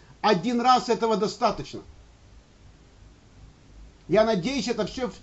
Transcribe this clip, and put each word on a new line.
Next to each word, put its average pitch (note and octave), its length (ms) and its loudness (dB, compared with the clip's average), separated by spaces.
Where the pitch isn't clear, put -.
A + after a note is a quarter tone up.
один G#3+ 380 2
раз B3+ 260 4
этого A3+ 300 2
достаточно. - 640 -4
Я G#3+ 160 4
надеюсь, A3 460 0
это G#3+ 180 -2
все, B3 240 -6